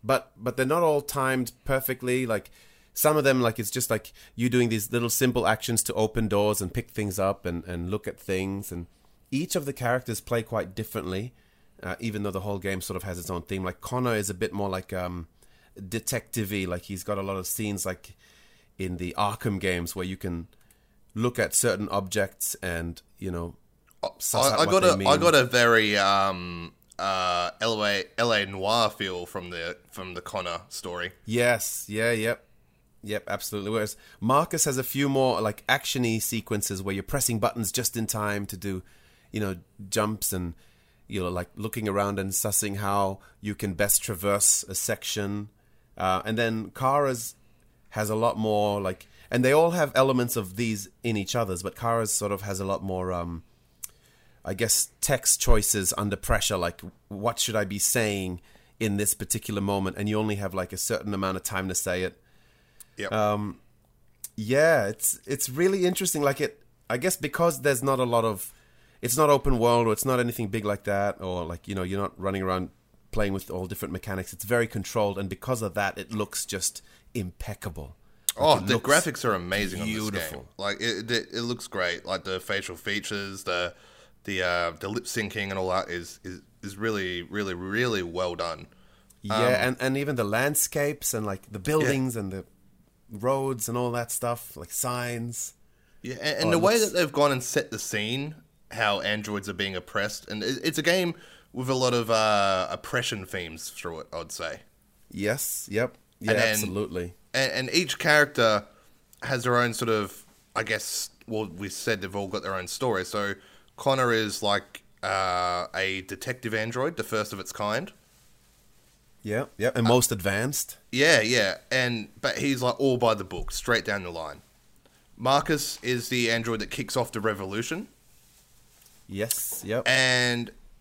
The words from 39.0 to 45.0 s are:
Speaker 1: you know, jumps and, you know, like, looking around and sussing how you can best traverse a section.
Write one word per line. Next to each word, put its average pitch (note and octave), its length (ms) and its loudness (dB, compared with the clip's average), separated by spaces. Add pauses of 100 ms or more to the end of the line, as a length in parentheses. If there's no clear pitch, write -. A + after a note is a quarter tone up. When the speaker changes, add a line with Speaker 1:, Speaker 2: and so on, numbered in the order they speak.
Speaker 1:
you G#2+ 80 -2
know, F#2+ 160 -2 (320)
jumps G#2+ 440 0
and, F2+ 220 -2 (540)
you G#2 140 -4
know, F2+ 60 0
like, F2+ 280 -4
looking G#2+ 320 -6
around G2+ 320 0
and F#2+ 100 -4
sussing G2+ 460 0
how G2 420 0 (220)
you G#2 160 -4
can G2 180 -2
best G2+ 280 2
traverse G2+ 640 2
a F#2+ 80 -6
section. G#2 720 -4 (500)